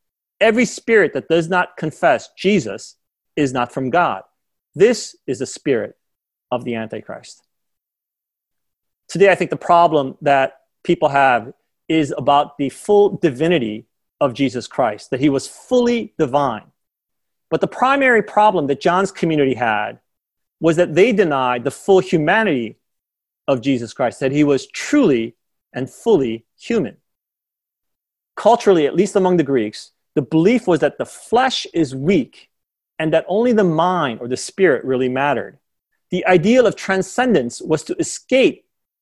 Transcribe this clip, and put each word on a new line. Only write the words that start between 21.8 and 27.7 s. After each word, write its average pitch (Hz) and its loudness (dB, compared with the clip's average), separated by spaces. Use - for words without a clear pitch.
humanity 165 0
of 135 0
Jesus 117 -4
Christ, 120 -4
that 135 -2
he 147 2
was 139 0
truly 139 0
and 127 -8
fully 131 -2
human. 190 -4